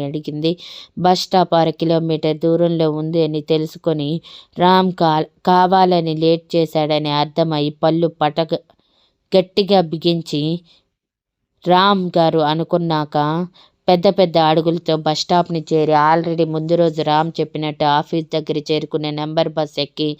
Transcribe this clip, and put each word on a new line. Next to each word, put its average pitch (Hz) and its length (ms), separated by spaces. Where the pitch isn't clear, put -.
అడిగింది. 151 480
బస్ 180 260
స్టాప్ 180 320
అర 165 140
కిలోమీటర్ 160 680
దూరంలో 165 540
ఉంది 156 320
అని 151 180
తెలుసుకొని 156 680
రామ్ 185 360
కా-, 160 220
కావాలని 180 720
లేట్ 165 360
చేశాడని 151 640
అర్థమై 151 500
పళ్ళు 160 360
పటగ-, 156 480
గట్టిగా 185 500
బిగించి 160 640
రామ్ 185 440
గారు 165 360
అనుకున్నాక 156 720
పెద్ద 180 220
పెద్ద 180 320
అడుగులతో 160 560
బస్ 156 240
స్టాప్ని 170 400
చేరి, 156 380
already 165 460
ముందు 160 300
రోజు 165 260
రామ్ 156 300
చెప్పినట్టు 151 580
ఆఫీస్ 156 420
దగ్గర 156 280
చేరుకునే 151 520
నెంబర్ 156 380
బస్ 151 300
ఎక్కి 151 280